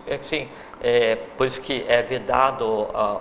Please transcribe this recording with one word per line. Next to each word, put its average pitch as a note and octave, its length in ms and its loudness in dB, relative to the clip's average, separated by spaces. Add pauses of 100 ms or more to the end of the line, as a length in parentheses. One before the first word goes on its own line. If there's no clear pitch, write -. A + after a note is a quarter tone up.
é, D3+ 100 -2
assim, C#3 300 -4 (360)
é, A#2+ 340 4 (220)
por C3 80 4
isso B2+ 160 -2
que B2+ 260 -4
é A#2+ 140 4
vedado, A#2+ 920 0
ah, G#2 280 -2